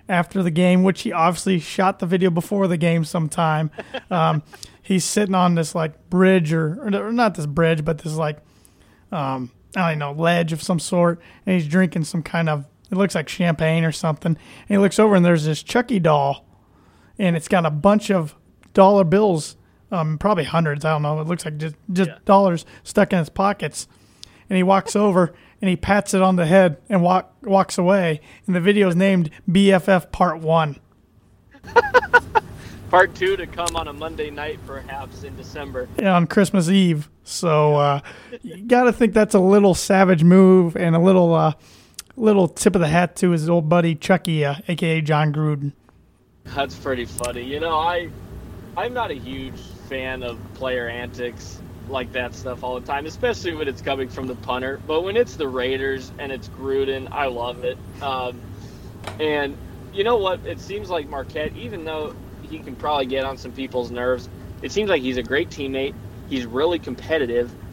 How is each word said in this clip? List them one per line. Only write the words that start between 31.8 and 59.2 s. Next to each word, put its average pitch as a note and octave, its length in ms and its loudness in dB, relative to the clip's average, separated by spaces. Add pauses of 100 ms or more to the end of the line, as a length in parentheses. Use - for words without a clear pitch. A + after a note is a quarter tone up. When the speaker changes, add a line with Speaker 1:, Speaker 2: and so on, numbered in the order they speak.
Speaker 2:
Part F#3 260 4
two F#3 200 -2
to F3+ 100 -8
come E3+ 300 -6
on D#3+ 140 -6
a D3 40 -12
Monday D#3 360 -8
night, D3 360 -10
perhaps, C3+ 580 -14
in C3+ 120 -14
December. C3 540 -10 (100)
Speaker 1:
Yeah, F#3+ 160 4
on F3 100 4
Christmas F3+ 440 2
Eve. F3+ 400 4 (160)
So, D3+ 500 2
uh, C#3+ 240 2 (440)
you F#3 200 -14
gotta A#3+ 300 4
think A3 200 2
that's G#3+ 220 4
a G3+ 40 6
little G3 340 6
savage F3+ 500 4
move F#3 540 8
and E3 180 2
a E3 40 4
little, F3+ 340 6
uh, D#3+ 200 4 (640)
little G#3 320 4
tip - 280 0
of F#3 60 2
the D#3+ 60 2
hat E3+ 300 0
to F3+ 140 2
his D#3+ 180 -2
old E3+ 180 0
buddy E3+ 260 2
Chucky, D#3+ 520 0
uh, C#3 100 -2 (140)
A F3 80 -4
K D#3+ 220 -2
A - 20 -2
John D3+ 320 0
Gruden. D3 400 -2 (720)
Speaker 2:
That's C#3 300 -6
pretty B2+ 280 -6
funny. A#2+ 400 -8
You C#3 160 -8
know, D#3+ 180 -2
I, E3+ 320 -2 (680)
I'm A#3 160 -6
not A3+ 180 -6
a D3 40 -10
huge C3 440 -12 (300)
fan C3 340 -8
of A#2 160 -10 (140)
player B2+ 340 -4
antics A#2+ 720 -10 (300)
like B2+ 240 -8
that B2 220 -6
stuff B2 280 -10
all B2+ 160 -6
the B2 80 -14
time, C#3+ 180 -6
especially F#3 480 -4
when D3+ 140 -6
it's B2+ 140 -8
coming C3+ 260 -4
from C3 200 -10
the B2+ 80 -8
punter. C3 520 -6
But D#3 140 -2
when G3 160 -4
it's A#3+ 180 0
the D3+ 140 -4
Raiders C3 720 -4
and C#3 120 -10
it's C3 160 -10
Gruden, C3+ 640 -4
I C#3+ 160 -4
love B2 380 -8
it. B2+ 120 -6 (240)
Um, B2+ 380 -6 (800)
and D3 380 -2 (360)